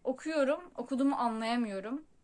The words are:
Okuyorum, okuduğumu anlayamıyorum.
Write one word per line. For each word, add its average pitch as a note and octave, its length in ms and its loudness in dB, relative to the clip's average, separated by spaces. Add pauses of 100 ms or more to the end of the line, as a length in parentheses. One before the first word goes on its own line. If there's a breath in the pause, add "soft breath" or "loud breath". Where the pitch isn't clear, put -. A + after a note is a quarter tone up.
Okuyorum, D4 560 2 (160)
okuduğumu C4+ 400 0
anlayamıyorum. A3+ 880 -2 (200)